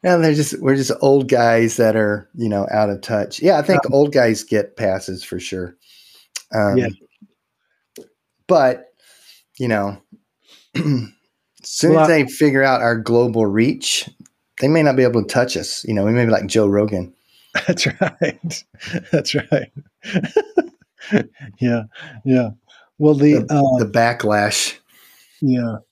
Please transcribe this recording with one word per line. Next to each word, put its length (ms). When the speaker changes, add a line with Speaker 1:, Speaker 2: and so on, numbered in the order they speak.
Speaker 1:
No, 160
they're 140
just, 260
we're 160
just 160
old 260
guys 500
that 180
are, 380
you 160
know, 220
out 180
of 120
touch. 420
Yeah, 160
I 20
think 240
Speaker 2:
Um, 80
Speaker 1:
old 180
guys 320
get 320
passes 480
for 160
sure. 360
Um, 280
Speaker 2:
Yeah. 80
Speaker 1:
but, 440
you 80
know, 340
<clears throat> 340
as 60
soon 300
Speaker 2:
Well, 120
Speaker 1:
as 40
Speaker 2:
I 140
Speaker 1:
they 40
figure 360
out 180
our 160
global 480
reach, 640
they 60
may 160
not 120
be 80
able 180
to 60
touch 300
us. 280
You 80
know, 120
we 60
may 140
be 60
like 160
Joe 200
Rogan. 460
Speaker 2:
<laughs> 140
That's 180
right. 760
That's 240
right. 360
<laughs> 1300
Yeah. 240
Yeah. 280
Well, 160
the, 260
Speaker 1:
The, 160
Speaker 2:
um, 240
Speaker 1:
the 120
backlash. 840
Speaker 2:
Yeah. 360